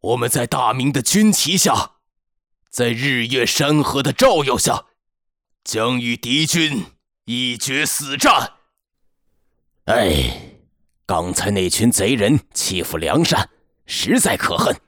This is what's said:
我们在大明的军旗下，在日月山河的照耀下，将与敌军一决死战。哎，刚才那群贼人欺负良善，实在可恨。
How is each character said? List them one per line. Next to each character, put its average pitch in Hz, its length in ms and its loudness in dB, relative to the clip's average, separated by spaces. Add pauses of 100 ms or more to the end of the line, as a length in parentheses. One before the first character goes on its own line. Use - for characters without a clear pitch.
我 113 160 0
们 120 120 -2
在 120 180 0
大 123 260 2
明 127 200 0
的 139 80 0
军 214 320 4
旗 175 240 0
下， - 360 0 (760)
在 120 200 0
日 120 360 0
月 123 180 0
山 151 380 2
河 139 200 0
的 135 100 0
照 202 320 4
耀 123 120 0
下， - 300 -2 (760)
将 120 360 -2
与 120 160 -4
敌 135 300 -2
军 151 380 -2 (400)
一 123 320 -4
决 139 280 -4
死 143 320 -6
战。 - 380 0 (1300)
哎， 69 720 0 (500)
刚 90 260 -2
才 - 180 -2
那 95 180 0
群 113 220 2
贼 113 240 0
人 117 260 2 (120)
欺 - 300 -4
负 - 140 -6
良 98 280 0
善， - 240 0 (380)
实 - 340 0
在 - 160 0
可 - 200 -2
恨。 - 200 0 (120)